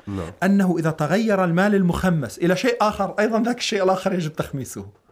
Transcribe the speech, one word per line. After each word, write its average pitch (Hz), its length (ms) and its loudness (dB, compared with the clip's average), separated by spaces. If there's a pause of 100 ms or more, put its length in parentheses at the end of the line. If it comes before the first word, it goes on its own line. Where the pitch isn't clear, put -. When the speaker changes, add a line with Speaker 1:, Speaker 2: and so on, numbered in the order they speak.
Speaker 1:
نعم. 92 240 -6 (120)
Speaker 2:
أنه 190 360 4
إذا 160 120 0
تغير 185 520 0
المال 185 320 2
المخمس 175 600 0
إلى 175 180 2
شيء 240 260 0
آخر، 202 380 -2
أيضًا 214 240 2
ذاك 240 140 -2
الشيء 202 260 -2
الآخر 185 300 0
يجب 165 200 -2
تخميسه، 120 540 -8 (240)